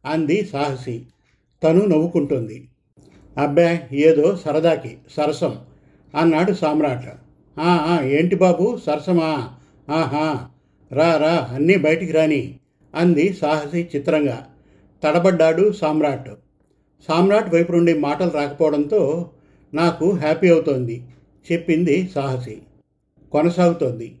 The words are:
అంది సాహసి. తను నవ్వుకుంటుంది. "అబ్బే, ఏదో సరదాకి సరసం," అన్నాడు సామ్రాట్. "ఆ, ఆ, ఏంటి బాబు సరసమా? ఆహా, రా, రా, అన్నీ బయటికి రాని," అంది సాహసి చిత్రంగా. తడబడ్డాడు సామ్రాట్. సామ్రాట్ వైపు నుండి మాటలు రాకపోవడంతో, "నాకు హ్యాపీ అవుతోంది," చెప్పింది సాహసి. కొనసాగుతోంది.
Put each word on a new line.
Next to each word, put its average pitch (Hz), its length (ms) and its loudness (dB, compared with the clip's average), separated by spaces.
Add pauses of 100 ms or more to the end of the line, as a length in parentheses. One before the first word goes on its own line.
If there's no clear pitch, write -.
అంది 160 400 -2
సాహసి. 131 600 -6 (580)
తను 165 220 4
నవ్వుకుంటుంది. 151 800 -2 (720)
"అబ్బే, 165 420 2 (120)
ఏదో 151 440 4
సరదాకి 160 640 -2 (200)
సరసం," 147 400 -4 (580)
అన్నాడు 165 380 2
సామ్రాట్. 147 560 -2 (500)
"ఆ, 175 160 2
ఆ, 160 280 0
ఏంటి 160 320 0
బాబు 185 500 0
సరసమా? 156 640 -2 (400)
ఆహా, 151 600 -4 (420)
రా, 160 260 2
రా, 151 340 0
అన్నీ 156 240 2
బయటికి 165 360 0
రాని," 156 480 0 (360)
అంది 175 380 2
సాహసి 156 640 -4
చిత్రంగా. 143 520 -2 (560)
తడబడ్డాడు 170 680 4
సామ్రాట్. 151 580 -2 (800)
సామ్రాట్ 185 460 2
వైపు 170 180 2
నుండి 170 220 4
మాటలు 151 360 -2
రాకపోవడంతో, 147 1000 -2 (420)
"నాకు 165 380 0
హ్యాపీ 160 380 0
అవుతోంది," 135 540 0 (480)
చెప్పింది 170 640 0
సాహసి. 123 460 -8 (680)
కొనసాగుతోంది. 156 880 0